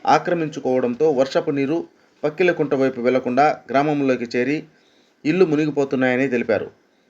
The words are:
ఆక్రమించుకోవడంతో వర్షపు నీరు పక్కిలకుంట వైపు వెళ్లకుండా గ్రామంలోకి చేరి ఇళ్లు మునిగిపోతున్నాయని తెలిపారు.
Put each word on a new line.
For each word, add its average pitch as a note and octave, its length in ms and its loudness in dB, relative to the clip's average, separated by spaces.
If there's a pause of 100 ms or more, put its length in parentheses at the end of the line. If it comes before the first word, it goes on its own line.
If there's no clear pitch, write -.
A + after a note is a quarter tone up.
ఆక్రమించుకోవడంతో D3+ 1040 0
వర్షపు C3+ 380 0
నీరు C#3+ 340 -2 (400)
పక్కిలకుంట D#3 500 0
వైపు C3 260 0
వెళ్లకుండా B2+ 580 2 (120)
గ్రామంలోకి C3+ 640 0
చేరి C#3+ 280 -2 (600)
ఇళ్లు E3+ 200 2
మునిగిపోతున్నాయని C#3 840 0
తెలిపారు. A2+ 420 -2 (400)